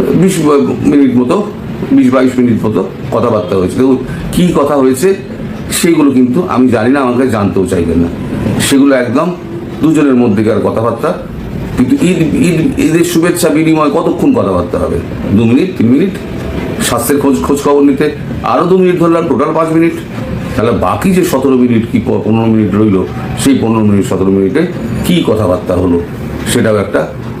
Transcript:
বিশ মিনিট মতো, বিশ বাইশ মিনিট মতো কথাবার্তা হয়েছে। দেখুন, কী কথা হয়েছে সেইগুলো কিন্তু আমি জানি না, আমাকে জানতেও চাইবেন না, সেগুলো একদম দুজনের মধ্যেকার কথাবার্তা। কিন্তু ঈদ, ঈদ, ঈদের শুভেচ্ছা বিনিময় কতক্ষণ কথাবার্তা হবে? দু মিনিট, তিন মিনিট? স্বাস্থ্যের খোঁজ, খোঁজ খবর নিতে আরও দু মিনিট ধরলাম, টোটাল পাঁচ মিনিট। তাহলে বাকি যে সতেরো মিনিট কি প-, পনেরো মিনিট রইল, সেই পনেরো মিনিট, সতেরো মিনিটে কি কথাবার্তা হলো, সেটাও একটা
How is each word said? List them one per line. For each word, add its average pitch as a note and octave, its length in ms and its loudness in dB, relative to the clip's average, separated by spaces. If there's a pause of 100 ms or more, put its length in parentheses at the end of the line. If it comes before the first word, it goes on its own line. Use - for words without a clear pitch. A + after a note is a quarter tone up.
(140)
বিশ E3+ 240 2 (480)
মিনিট C#3 300 4
মতো, E3 340 0 (420)
বিশ C3+ 180 4
বাইশ B2+ 280 2
মিনিট A2 280 2
মতো G2 220 -2 (240)
কথাবার্তা A2 440 0
হয়েছে। F#2 220 -2
দেখুন, B2+ 200 4 (340)
কী F3 240 2
কথা D3 200 0
হয়েছে C3 380 2 (580)
সেইগুলো D#3 380 2
কিন্তু B2+ 380 2
আমি B2 200 2
জানি A2+ 240 2
না, C#3+ 80 0
আমাকে B2 280 0
জানতেও G2 380 0
চাইবেন E2+ 320 -2
না, E2+ 100 2 (520)
সেগুলো C#3 340 2
একদম C3 400 0 (480)
দুজনের D3 320 2
মধ্যেকার A2 460 2
কথাবার্তা। A2+ 500 -2 (680)
কিন্তু B2 180 2
ঈদ, F3 240 2 (160)
ঈদ, D#3+ 240 2 (200)
ঈদের D#3+ 260 2
শুভেচ্ছা E3+ 440 0
বিনিময় D#3 420 2
কতক্ষণ D#3+ 440 0
কথাবার্তা F#2+ 440 -2
হবে? - 200 -2 (340)
দু G#2+ 120 4
মিনিট, D3+ 340 2
তিন - 100 2
মিনিট? E3 220 2 (720)
স্বাস্থ্যের B2 380 0
খোঁজ, C3+ 220 2
খোঁজ C#3 200 -2
খবর C#3+ 200 2
নিতে C#3+ 280 2 (320)
আরও D3+ 240 0
দু F#3 120 4
মিনিট F3+ 200 2
ধরলাম, E3 300 2
টোটাল D3 260 0
পাঁচ D#3+ 180 0
মিনিট। E3 200 2 (640)
তাহলে A#2 160 0
বাকি G2 420 0
যে F3 100 2
সতেরো C3 320 2
মিনিট A#2 360 2
কি A#2+ 140 0
প-, G#2+ 180 0
পনেরো A2 220 0
মিনিট G#2+ 280 2
রইল, G2+ 300 2 (340)
সেই C3+ 220 2
পনেরো A2 240 2
মিনিট, G2+ 220 2
সতেরো F#2+ 240 0
মিনিটে G2 360 2 (380)
কি F3 220 2
কথাবার্তা F#2 500 0
হলো, F2 240 0 (520)
সেটাও A2+ 240 2
একটা - 360 -2 (280)